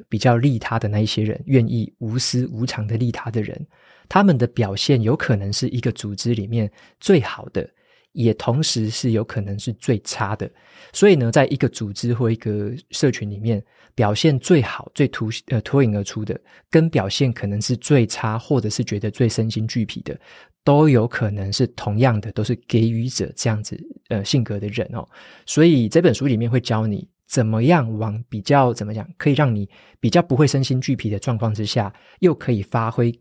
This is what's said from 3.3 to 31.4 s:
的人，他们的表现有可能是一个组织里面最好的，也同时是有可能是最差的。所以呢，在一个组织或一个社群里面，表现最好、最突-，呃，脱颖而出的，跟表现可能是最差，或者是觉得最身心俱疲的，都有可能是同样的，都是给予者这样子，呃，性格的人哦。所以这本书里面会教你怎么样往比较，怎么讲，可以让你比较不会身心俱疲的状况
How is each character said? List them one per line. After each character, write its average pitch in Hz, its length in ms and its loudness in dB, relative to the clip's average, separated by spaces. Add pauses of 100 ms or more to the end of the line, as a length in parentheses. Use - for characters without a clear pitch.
的 110 100 -2
人， - 260 -8 (400)
他 190 160 4
们 185 140 6
的 120 100 2
表 101 300 -2
现 127 240 2
有 113 160 2
可 - 180 0
能 98 160 -4
是 113 200 -4
一 120 100 -4
个 120 120 -2
组 101 220 -8
织 117 200 -2
里 101 120 -4
面 110 240 -2 (280)
最 180 220 4
好 - 320 -8
的， - 160 -6 (440)
也 117 220 2
同 127 280 0
时 110 260 -2
是 117 220 -4
有 110 120 2
可 - 180 -6
能 98 180 -6
是 123 160 -8
最 113 260 -2
差 - 340 -6
的。 - 160 -8 (440)
所 202 160 6
以 190 40 8
呢， 123 160 2
在 139 180 4
一 143 80 -2
个 127 120 0
组 104 240 -6
织 120 220 -2
或 117 160 0
一 113 60 0
个 104 360 -6 (180)
社 143 200 0
群 107 180 -6
里 101 100 -8
面， 110 240 -2 (320)
表 104 200 2
现 147 240 2
最 147 240 4
好、 - 320 -8
最 143 140 2
突-， - 200 -6 (200)
呃， 117 120 0
脱 139 240 2
颖 110 100 2
而 101 80 -2
出 107 220 -8
的， - 160 -8 (300)
跟 165 180 4
表 117 180 0
现 127 240 0
可 117 160 -6
能 101 140 -2
是 120 160 -2
最 123 300 2
差， 110 320 -4
或 135 200 0
者 107 120 -2
是 - 120 -4
觉 104 160 -4
得 104 120 -4
最 120 180 2
身 113 220 -2
心 110 160 -4
俱 113 180 -2
疲 - 180 -10
的， - 160 -10 (440)
都 147 260 6
有 120 200 4
可 110 220 -2
能 101 220 -4
是 123 160 2
同 - 300 -4
样 117 220 4
的， 107 120 -8
都 110 120 -2
是 123 100 -2 (140)
给 117 200 2
予 117 200 -2
者 - 260 -6
这 - 160 -2
样 107 120 -2
子， - 140 -10 (320)
呃， 101 160 -2
性 123 200 2
格 101 160 -6
的 104 80 -6
人 107 240 -4
哦。 117 140 -8 (400)
所 - 180 4
以 135 240 6
这 156 120 4
本 156 140 4
书 131 120 -2
里 127 100 2
面 117 120 0
会 123 120 2
教 110 260 -2
你 104 220 -4 (180)
怎 123 180 0
么 110 200 0
样 143 340 4
往 110 300 -4
比 107 120 -8
较， 135 320 4
怎 104 140 -6
么 107 80 -8
讲， 107 220 -10
可 - 120 0
以 143 40 4
让 131 200 2
你 101 160 -2 (300)
比 - 100 0
较 170 140 4
不 170 140 0
会 147 100 6
身 135 160 2
心 127 180 0
俱 135 140 -2
疲 113 160 -4
的 101 80 -4
状 120 180 -2
况 110 160 0